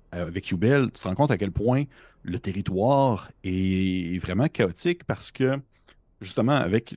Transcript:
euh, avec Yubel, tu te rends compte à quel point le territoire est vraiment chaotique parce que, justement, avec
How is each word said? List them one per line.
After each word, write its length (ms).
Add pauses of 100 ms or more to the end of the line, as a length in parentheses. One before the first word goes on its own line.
(160)
euh, 120
avec 220
Yubel, 420
tu 120
te 40
rends 80
compte 160
à 60
quel 140
point 340 (380)
le 160
territoire 920 (120)
est 800
vraiment 260
chaotique 580
parce 260
que, 280 (640)
justement, 340
avec 420